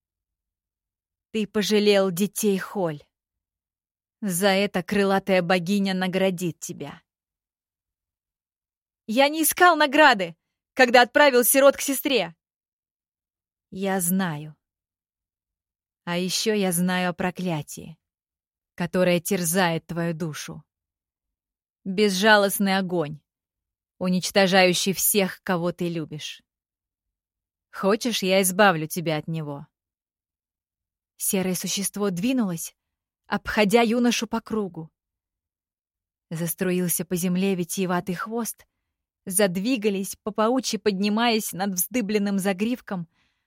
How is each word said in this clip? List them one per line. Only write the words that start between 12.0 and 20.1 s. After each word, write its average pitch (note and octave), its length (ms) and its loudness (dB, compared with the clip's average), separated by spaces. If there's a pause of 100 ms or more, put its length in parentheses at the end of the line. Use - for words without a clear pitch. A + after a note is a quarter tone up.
«Я F#3+ 300 -2
знаю. E3+ 540 -2 (1500)
А F3 140 -4
ещё F#3 340 -2
я F#3+ 200 0
знаю F3+ 380 0
о E3+ 40 -8
проклятии, E3 800 -6 (800)
которое F3+ 460 0
терзает F3 640 -2
твою E3+ 260 -4